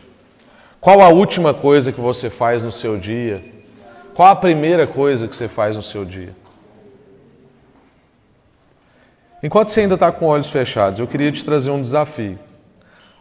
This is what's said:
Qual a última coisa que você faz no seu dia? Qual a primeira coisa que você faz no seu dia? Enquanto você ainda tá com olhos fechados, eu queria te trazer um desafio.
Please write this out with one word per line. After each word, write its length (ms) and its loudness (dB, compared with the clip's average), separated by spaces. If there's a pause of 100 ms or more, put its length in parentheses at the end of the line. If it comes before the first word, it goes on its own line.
(800)
Qual 200 8
a 60 10
última 460 4
coisa 400 2
que 80 -10
você 280 -4
faz 320 -2
no 100 -10
seu 260 -6
dia? 440 -8 (720)
Qual 140 6
a 80 6
primeira 500 2
coisa 440 -2
que 60 -16
você 120 -8
faz 300 -4
no 60 -10
seu 200 -12
dia? 320 -14 (3000)
Enquanto 280 -2
você 120 0
ainda 160 0
tá 140 2
com 140 -6
olhos 240 0
fechados, 500 -2
eu 80 -4
queria 240 -4
te 120 -10
trazer 280 -2
um 100 -4
desafio. 580 -6 (800)